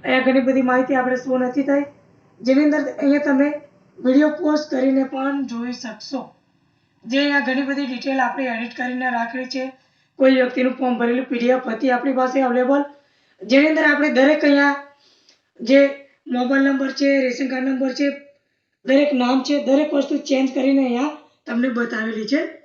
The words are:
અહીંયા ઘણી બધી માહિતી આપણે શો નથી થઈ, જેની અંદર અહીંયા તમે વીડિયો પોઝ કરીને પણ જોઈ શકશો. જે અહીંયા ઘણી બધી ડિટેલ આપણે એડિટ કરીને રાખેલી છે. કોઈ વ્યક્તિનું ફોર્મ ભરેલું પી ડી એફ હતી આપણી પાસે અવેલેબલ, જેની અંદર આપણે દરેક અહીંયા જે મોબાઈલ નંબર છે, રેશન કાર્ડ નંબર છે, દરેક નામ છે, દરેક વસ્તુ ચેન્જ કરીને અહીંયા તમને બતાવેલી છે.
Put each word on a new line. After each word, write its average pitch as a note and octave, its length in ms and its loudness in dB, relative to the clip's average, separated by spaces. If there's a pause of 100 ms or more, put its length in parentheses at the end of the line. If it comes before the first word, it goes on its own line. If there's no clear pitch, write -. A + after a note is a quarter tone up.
અહીંયા B3+ 220 0
ઘણી C4 220 2
બધી C4 220 2
માહિતી C4 300 0
આપણે B3+ 220 -2
શો B3+ 200 -2
નથી B3+ 260 -2
થઈ, C#4+ 160 2 (560)
જેની C4 260 4
અંદર D4 160 2 (100)
અહીંયા C#4+ 360 0
તમે C#4 200 2 (500)
વીડિયો C#4+ 420 4
પોઝ D4+ 320 0
કરીને C4+ 400 2
પણ C#4 260 -4 (140)
જોઈ A#3 260 -8
શકશો. A3+ 420 -12 (840)
જે A#3+ 180 -2
અહીંયા C#4+ 240 0
ઘણી B3+ 240 -2
બધી C#4 220 -4
ડિટેલ C4+ 320 -4
આપણે B3+ 320 -4
એડિટ A#3 240 -10
કરીને B3+ 360 -4
રાખેલી B3 380 -6
છે. C4 100 -4 (540)
કોઈ C4 180 6
વ્યક્તિનું B3+ 400 0
ફોર્મ B3 240 -2
ભરેલું A#3+ 300 0
પી A#3+ 100 -2
ડી A#3+ 160 2
એફ B3+ 160 -6
હતી B3 220 0
આપણી B3 260 -2
પાસે C4 280 0
અવેલેબલ, B3+ 360 2 (560)
જેની C4+ 320 2
અંદર D#4 160 2
આપણે C#4+ 300 0
દરેક D4+ 320 4
અહીંયા C#4+ 260 4 (960)
જે C#4 100 8 (560)
મોબાઈલ C4+ 320 2
નંબર C4+ 320 -2
છે, C#4 80 2 (160)
રેશન B3+ 300 -2
કાર્ડ C4 160 -4
નંબર C4 280 -2
છે, C#4+ 140 0 (760)
દરેક D4 240 4 (120)
નામ C4 260 0
છે, C#4+ 80 0 (100)
દરેક C#4+ 300 2
વસ્તુ C#4 320 -2
ચેન્જ C4+ 260 0
કરીને C4+ 300 2
અહીંયા B3+ 320 -2 (320)
તમને A#3+ 200 -2 (100)
બતાવેલી A3 540 -4
છે. D4+ 80 0 (240)